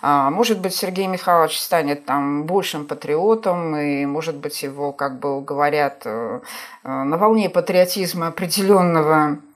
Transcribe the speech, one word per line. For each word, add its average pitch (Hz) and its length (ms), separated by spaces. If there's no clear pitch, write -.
А, 143 300
может 214 280
быть, 185 140
Сергей 190 340
Михайлович 175 520
станет 143 460
там 143 380
большим 170 420
патриотом, 175 880
и, 143 300
может 156 300
быть, 147 280
его 143 300
как 139 260
бы 139 180
уговорят, 143 680
э, 117 340
э, 135 60
на 135 280
волне 208 320
патриотизма 180 800
определенного 165 1080